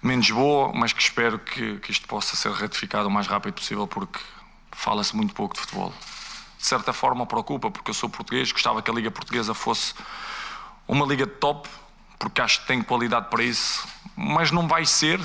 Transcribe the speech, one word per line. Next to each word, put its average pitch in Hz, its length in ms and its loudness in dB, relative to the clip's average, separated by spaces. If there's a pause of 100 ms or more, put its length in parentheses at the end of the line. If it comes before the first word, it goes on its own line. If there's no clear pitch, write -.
menos 120 280 4
boa, 139 440 4
mas 113 180 0
que - 80 -2
espero 117 380 2
que, 110 400 -6
que - 120 -12
isto - 160 -2
possa - 300 -4
ser - 160 0
retificado 101 560 -2
o - 20 0
mais 101 160 2
rápido 101 280 -2
possível, 104 320 -4
porque - 320 -8 (540)
fala-se 104 440 0
muito 107 160 0
pouco 101 220 -4
de - 60 -8
futebol. 92 340 -6 (640)
De - 80 -4
certa 123 260 2
forma 123 320 2
preocupa, 113 460 -2
porque - 200 -8
eu 110 40 -2
sou - 140 -2
português, 123 440 -2
gostava 110 300 2
que - 80 0
a 113 40 2
Liga 113 160 0
Portuguesa 113 440 -2
fosse - 400 0 (920)
uma 143 200 4
liga 135 180 2
de 101 100 -6
top, 151 320 0 (520)
porque - 220 -2
acho - 220 2
que - 40 -14
tem 127 160 2
qualidade 117 480 2
para 117 120 4
isso, - 440 0 (280)
mas 151 360 2
não 165 180 2
vai 160 160 4
ser 156 400 4